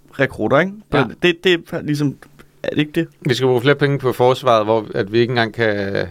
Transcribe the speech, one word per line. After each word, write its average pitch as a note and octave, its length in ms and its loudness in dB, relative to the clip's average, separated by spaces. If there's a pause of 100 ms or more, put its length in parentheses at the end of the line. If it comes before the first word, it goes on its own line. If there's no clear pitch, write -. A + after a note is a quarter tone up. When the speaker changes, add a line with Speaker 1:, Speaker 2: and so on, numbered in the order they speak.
(200)
Speaker 1:
rekrutter, B2 400 0
ikke? F#3+ 120 -2 (200)
Speaker 2:
Ja. C3 120 2 (180)
Speaker 1:
Det, F3 220 0
det F#3 80 4 (200)
er E3 100 -6
ligesom, D3 340 -2 (460)
er - 80 -4
det - 80 -4
ikke D3+ 140 -2
det? E3 160 -2 (120)
Speaker 3:
Vi C3 140 0
skal B2+ 120 -2
bruge B2+ 140 2
flere C#3 140 4
penge C#3+ 240 0
på B2 140 0
forsvaret, B2 520 2
hvor A2 300 0
at G2+ 180 -4
vi A#2 60 2
ikke A#2+ 120 2
engang A#2 240 -2
kan G2+ 560 -2